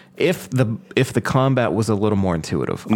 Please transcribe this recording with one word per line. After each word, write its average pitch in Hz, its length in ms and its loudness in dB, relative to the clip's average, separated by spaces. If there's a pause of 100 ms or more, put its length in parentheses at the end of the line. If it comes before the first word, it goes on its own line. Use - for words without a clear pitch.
(160)
if 180 360 0
the, 120 260 0 (180)
if 123 160 2
the - 80 0
combat 127 540 2
was 107 160 0
a 110 60 2
little 104 220 0
more 95 160 0
intuitive, 76 560 -4
I - 60 2